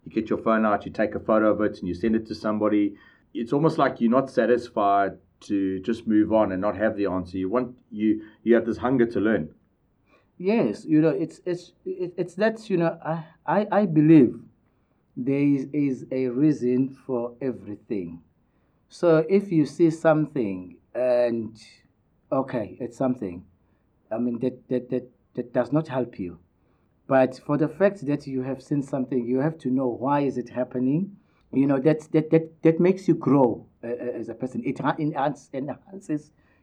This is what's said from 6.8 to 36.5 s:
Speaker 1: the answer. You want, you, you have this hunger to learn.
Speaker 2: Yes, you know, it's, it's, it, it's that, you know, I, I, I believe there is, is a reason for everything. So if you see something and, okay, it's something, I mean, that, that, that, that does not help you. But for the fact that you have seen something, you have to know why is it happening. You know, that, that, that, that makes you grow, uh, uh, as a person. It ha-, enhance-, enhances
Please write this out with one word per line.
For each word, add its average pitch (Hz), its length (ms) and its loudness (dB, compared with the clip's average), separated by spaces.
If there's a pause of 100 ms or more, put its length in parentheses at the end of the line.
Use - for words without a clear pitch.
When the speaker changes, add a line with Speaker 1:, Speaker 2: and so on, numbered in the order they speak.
Speaker 1:
the 98 120 -2
answer. 90 300 -4
You 92 120 -2
want, 123 260 -2 (140)
you, 107 340 -2 (200)
you 113 120 4
have 113 100 2
this 113 120 -2
hunger 127 300 2
to 104 120 -4
learn. 95 300 0 (880)
Speaker 2:
Yes, 180 480 -2
you 156 160 2
know, 160 80 4
it's, - 360 -4
it's, 175 260 -8 (140)
it, 180 320 -8
it's 175 180 -6
that, 220 340 -2
you 190 80 0
know, 165 280 0
I, 160 180 -6 (220)
I, 202 260 0
I 202 140 2
believe 151 540 6 (760)
there 135 240 -2
is, 143 320 2
is 135 400 -2
a 131 160 -2
reason 127 600 2 (160)
for 120 360 -4
everything. 98 800 -8 (680)
So 160 400 2
if 196 220 2
you 156 140 4
see 160 260 2
something 123 840 0 (160)
and, 120 640 0 (720)
okay, 131 480 -4
it's 120 180 -10
something, 110 480 -4 (640)
I 110 60 -6
mean, 120 220 -4
that, 127 300 -4
that, 127 200 -4
that, 123 200 -4 (260)
that 123 180 -8
does - 180 0
not 156 160 0
help 127 320 -6
you. 87 200 -10 (680)
But 131 380 2
for 147 120 0
the 151 100 0
fact 196 400 -2
that 143 200 -4
you 131 160 -4
have 131 180 -6
seen 143 220 -4
something, 123 420 -2
you 127 140 0
have 160 200 -2
to 131 100 -4
know 131 180 0
why 127 340 -2
is 127 160 -2
it 120 120 -6
happening. 127 680 -2 (380)
You 135 140 2
know, 135 120 2
that, - 340 0
that, 156 180 2
that, 160 320 2
that 160 160 4
makes 185 300 2
you 165 40 6
grow, 131 520 2 (180)
uh, 117 40 -8
uh, 120 300 -6
as - 120 -10
a - 40 -8
person. 123 320 -8
It 139 140 -6
ha-, 160 180 -2
enhance-, 151 560 -4
enhances 147 800 -10 (320)